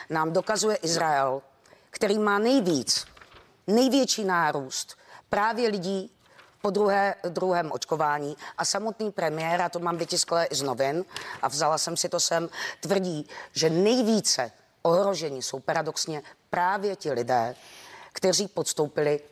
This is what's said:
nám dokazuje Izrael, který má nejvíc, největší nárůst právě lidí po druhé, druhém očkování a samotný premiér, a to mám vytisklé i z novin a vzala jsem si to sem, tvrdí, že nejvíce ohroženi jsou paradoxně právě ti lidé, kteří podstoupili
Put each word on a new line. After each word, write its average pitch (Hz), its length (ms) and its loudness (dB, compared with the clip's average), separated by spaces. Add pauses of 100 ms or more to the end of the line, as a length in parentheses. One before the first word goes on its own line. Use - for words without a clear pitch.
(100)
nám 160 220 0
dokazuje 202 440 0
Izrael, 156 680 0 (480)
který 214 280 0
má 208 200 4
nejvíc, 202 680 2 (640)
největší 233 580 4
nárůst 151 720 -2 (320)
právě 220 380 2
lidí 190 420 -4 (520)
po 208 80 0
druhé, 202 440 2 (140)
druhém 175 440 0
očkování 147 640 -2 (220)
a 170 60 -2
samotný 214 460 -4
premiér, 165 520 -2
a 175 60 0
to 175 100 -6
mám 175 180 -2
vytisklé 170 500 0
i - 80 -6
z 135 80 -2
novin 139 420 0 (380)
a 117 60 2
vzala 151 300 0
jsem 170 180 -4
si 175 120 -2
to 175 120 -2
sem, 170 280 0 (320)
tvrdí, 175 460 0 (260)
že 160 180 2
nejvíce 208 800 2 (320)
ohroženi 165 600 0
jsou 135 180 -8
paradoxně 156 640 -4 (280)
právě 190 460 0
ti 151 160 -4
lidé, 120 420 0 (580)
kteří 190 360 0
podstoupili 147 720 0 (100)